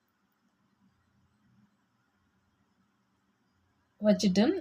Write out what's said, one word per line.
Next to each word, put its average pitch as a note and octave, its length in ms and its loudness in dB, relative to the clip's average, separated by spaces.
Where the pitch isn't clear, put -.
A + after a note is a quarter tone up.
வச்சுட்டு G3+ 420 0